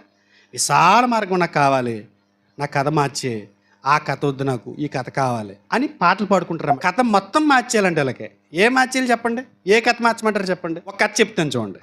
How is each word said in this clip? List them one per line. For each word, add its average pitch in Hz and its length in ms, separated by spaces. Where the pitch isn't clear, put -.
"విశాల 165 520
మార్గం 208 340
నాకు 170 140
కావాలి, 127 520
నా 147 60
కథ 143 220
మార్చే, 131 600
ఆ 143 120
కథ 147 280
వద్దు 135 180
నాకు, 127 360
ఈ 147 80
కథ 131 220
కావాలి" 117 480
అని 254 140
పాటలు 190 400
పాడుకుంటారు. 165 520
కథ 202 220
మొత్తం 240 460
మార్చేయాలంటే 214 540
వీళ్ళకి 117 280
ఏం 214 200
మార్చేయాలి 254 380
చెప్పండి? 233 300
ఏ 214 120
కథ 233 220
మార్చమంటారు 220 420
చెప్పండి? 175 440
ఒక 196 140
కథ 214 80
చెప్తాను 185 300
చూడండి. 110 340